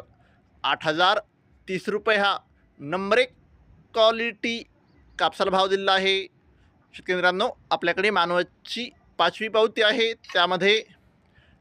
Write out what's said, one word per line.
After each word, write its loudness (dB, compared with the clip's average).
आठ -2
हजार 2
तीस -6
रुपये 0
हा 0
नंबर -2
एक 0
क्वालिटी 0
कापसाला 0
भाव 2
दिलेला 0
आहे. 0
शेतकरी -6
मित्रांनो, 0
आपल्याकडे 0
मानवतची -4
पाचवी -2
पावती 0
आहे, 0
त्यामध्ये 0